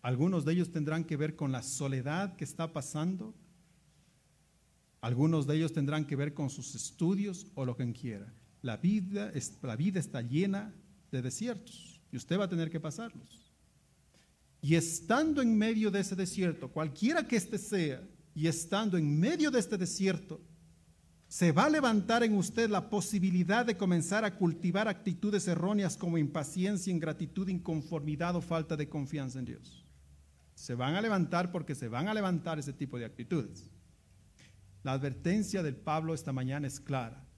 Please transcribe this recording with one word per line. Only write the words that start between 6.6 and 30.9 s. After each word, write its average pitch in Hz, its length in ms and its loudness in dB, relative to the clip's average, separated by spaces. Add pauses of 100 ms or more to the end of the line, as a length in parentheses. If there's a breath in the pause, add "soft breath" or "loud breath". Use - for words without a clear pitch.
estudios 190 800 -2
o 135 120 -4
lo 120 100 -2
que 120 160 -2
quiera. 110 420 -8 (280 soft breath)
La 113 160 -4
vida 202 580 0
es, - 260 -8
la 117 140 -4
vida 185 240 0
está 135 220 -6
llena 196 520 -2 (380)
de 127 100 -2
desiertos - 800 -8 (100)
y 127 60 -8
usted 175 220 -2
va 202 60 2
a 175 40 -4
tener 165 220 -2
que 165 80 -4
pasarlos. - 760 -12 (1080 soft breath)
Y 143 120 4
estando 269 680 2
en 226 120 4
medio 214 360 2
de 196 80 0
ese 190 160 -2
desierto, 180 560 -2
cualquiera 208 560 0
que 240 80 0
este 190 240 -2
sea, 160 420 -2 (320)
y 156 140 0
estando 190 500 0
en 147 220 4
medio 302 320 4
de 254 80 4
este 208 180 0
desierto, 185 640 -2 (840)
se 175 240 4
va 185 140 6
a 311 40 6
levantar 233 540 4
en 214 120 4
usted 208 320 2
la 196 220 0
posibilidad 190 760 2
de 226 140 0
comenzar 190 480 2
a 202 100 -2
cultivar 175 520 2
actitudes 196 600 2
erróneas 180 500 2
como 170 200 2
impaciencia, 175 760 0
ingratitud, 165 560 -2
inconformidad 165 880 -2
o 170 60 2
falta 165 340 0
de 147 140 -2
confianza 135 480 -4
en 123 80 -4
Dios. - 400 -14 (680)
Se - 180 -8
van 127 220 0